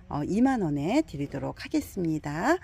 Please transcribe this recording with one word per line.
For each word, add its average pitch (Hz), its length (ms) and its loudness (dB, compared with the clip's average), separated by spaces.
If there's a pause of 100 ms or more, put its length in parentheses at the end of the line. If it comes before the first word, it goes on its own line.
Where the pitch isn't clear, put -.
어, 147 160 -2
이만 240 380 4
원에 160 400 2
드리도록 139 600 -6
하겠습니다. 170 1000 0